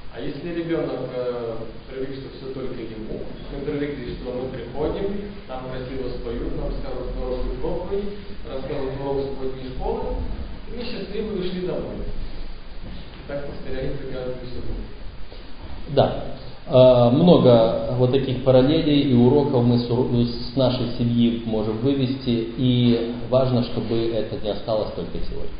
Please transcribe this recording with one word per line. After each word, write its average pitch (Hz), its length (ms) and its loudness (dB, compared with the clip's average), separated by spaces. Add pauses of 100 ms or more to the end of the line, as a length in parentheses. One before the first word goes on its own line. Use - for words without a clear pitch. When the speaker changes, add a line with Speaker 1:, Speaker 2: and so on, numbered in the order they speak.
(160)
Speaker 1:
А 117 40 -10
если 151 360 -6
ребенок, 143 580 -2
э, 120 420 -4 (320)
привык, 135 280 -6
что - 180 -10
все - 200 -10
только 127 280 -6
ему, 107 400 -8 (320)
мы 139 100 -8
привыкли, 143 520 -4
что - 180 -8
мы - 160 -4
приходим, - 800 -4 (180)
нам 131 220 -8
красиво 127 400 -6
споют, 120 480 -4
нам - 140 -2 (100)
скажут - 320 -4
хорошую - 480 -2
проповедь, 185 480 -2 (400)
расскажут 135 500 -4
урок 139 220 -2
субботней 131 540 -4
школы, - 420 -2 (500)
и 226 100 -8
мы - 60 -6
счастливы 202 560 -4
ушли 180 280 -2
домой. - 340 -6
И - 1300 -6
так 143 180 -6
повторяется 131 680 -4
каждую 127 380 -6
субботу. 117 320 -2 (1080)
Speaker 2:
Да. 135 340 2 (440)
Э, 127 440 8
много 123 840 6
вот 123 140 4
таких 135 320 0
параллелей 143 580 6
и 135 120 2
уроков 127 500 6
мы 120 160 4
с - 100 -2
уро-, 120 340 2
с - 320 -4
нашей 120 320 2 (100)
семьи 117 480 4
можем 110 340 0
вывести, 123 800 0
и 123 560 4 (160)
важно, 123 340 4
чтобы 113 500 0
это 104 300 -2
не 104 80 -2
осталось 104 440 -2
только 87 220 -6
теорией. - 320 0 (100)